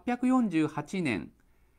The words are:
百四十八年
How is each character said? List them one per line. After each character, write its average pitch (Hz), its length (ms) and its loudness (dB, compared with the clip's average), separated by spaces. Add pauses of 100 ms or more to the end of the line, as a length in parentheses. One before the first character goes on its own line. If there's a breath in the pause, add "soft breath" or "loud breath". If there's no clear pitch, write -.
百 247 200 -2
四 254 220 4
十 156 180 2
八 151 360 -6
年 101 280 -2 (480)